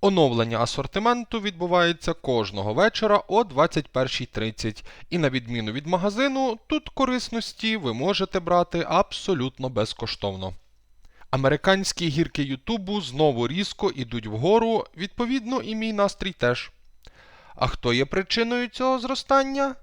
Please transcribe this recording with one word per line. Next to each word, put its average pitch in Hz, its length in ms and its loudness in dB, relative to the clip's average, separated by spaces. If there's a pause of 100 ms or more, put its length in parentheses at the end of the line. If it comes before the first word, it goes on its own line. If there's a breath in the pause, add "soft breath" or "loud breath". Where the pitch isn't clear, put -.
Оновлення 120 600 4
асортименту 220 800 -2
відбувається 175 720 0
кожного 104 640 -2
вечора 208 540 4
о 214 160 4
двадцять 151 440 0
першій 127 380 -2
тридцять, 110 580 -4 (260 loud breath)
і 175 80 0
на 151 120 2
відміну 117 420 -4
від 143 140 -6
магазину, 226 800 0
тут 302 220 -2
корисності 233 880 -2
ви 135 180 -2
можете 190 460 0
брати 175 480 2
абсолютно 135 800 -2
безкоштовно. 101 840 -4 (760 soft breath)
Американські 165 800 2
гірки 147 340 0
Ютубу 190 580 -4
знову 131 480 2
різко 185 420 -2
ідуть 117 360 -6
вгору, 202 600 2 (100)
відповідно, 233 680 -4
і 220 120 -6
мій 220 180 -4
настрій 196 400 0
теж. - 380 -2 (840 loud breath)
А - 100 0
хто 120 260 -2
є 123 120 2
причиною 233 640 -2
цього 262 300 0
зростання? 269 840 0